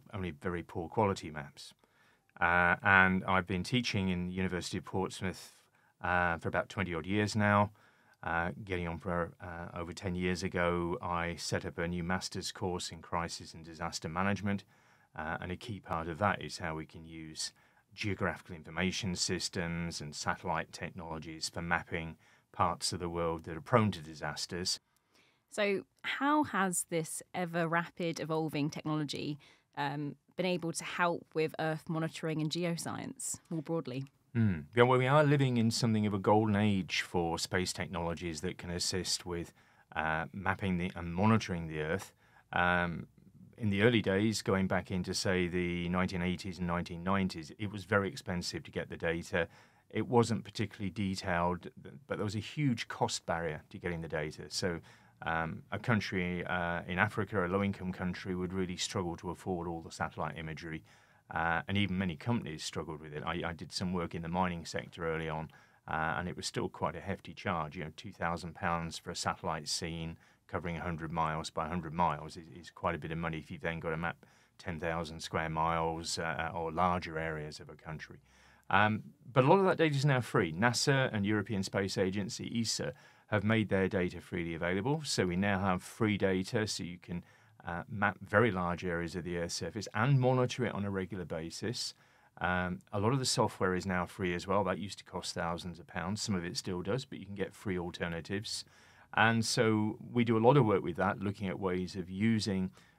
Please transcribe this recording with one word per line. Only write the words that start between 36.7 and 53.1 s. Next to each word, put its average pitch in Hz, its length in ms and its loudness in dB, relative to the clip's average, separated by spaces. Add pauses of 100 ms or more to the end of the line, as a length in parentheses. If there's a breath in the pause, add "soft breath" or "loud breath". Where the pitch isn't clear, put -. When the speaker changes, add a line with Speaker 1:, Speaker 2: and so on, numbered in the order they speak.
Speaker 1:
for 82 380 0
space 92 340 0
technologies 85 680 -4
that 87 180 -4
can 90 100 -10
assist 87 560 -2
with, 85 260 -4 (440 soft breath)
uh, 78 360 -2
mapping 92 460 0
the, 90 180 -2
and 85 200 -6
monitoring 101 500 4
the 78 140 -4
Earth. 80 340 -2 (400 soft breath)
Um, 87 540 2 (500)
in 110 140 0
the 98 100 4
early 113 220 6
days, 101 400 2
going 95 240 2
back 92 240 0
into, 92 240 -2
say, 92 320 2
the 87 420 -2
nineteen 90 320 2
eighties 90 380 -4
and 87 80 -2
nineteen 87 360 -2
nineties, 92 540 0
it 104 140 -4
was 101 140 -8
very 101 220 4
expensive 87 560 -4
to - 80 -16
get 76 200 -6
the 78 60 -8
data. 85 500 0 (420 loud breath)
It 110 180 -2
wasn't 113 380 4
particularly 101 460 -4
detailed, 90 800 0 (360)
but 98 100 -4
there 90 60 -2
was 104 120 -2
a 110 40 -2
huge 135 480 -2
cost - 380 -2